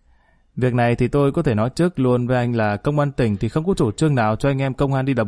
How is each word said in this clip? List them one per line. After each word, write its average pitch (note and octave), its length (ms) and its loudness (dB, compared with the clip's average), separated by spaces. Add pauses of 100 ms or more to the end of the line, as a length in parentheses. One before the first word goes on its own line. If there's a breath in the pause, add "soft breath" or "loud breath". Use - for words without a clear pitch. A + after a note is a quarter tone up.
(560)
"Việc A#2+ 180 0
này A#2+ 220 2
thì B2 120 0
tôi C#3+ 240 2
có E3 100 -2
thể C3+ 120 0
nói A2 160 0
trước F3 280 -2
luôn B2+ 280 0
với B2+ 100 0
anh A#2+ 200 -2
là G#2+ 200 0
công D3 220 -2
an C#3+ 140 0
tỉnh A2 240 0
thì A#2 120 -4
không D#3 160 -2
có F#3+ 100 0
chủ A#2+ 180 0
trương D#3 220 0
nào A2 220 2
cho C#3 140 0
anh C3+ 120 -2
em C3+ 120 -2
công C#3 200 0
an C3 100 0
đi C3+ 100 0
đập A2+ 140 0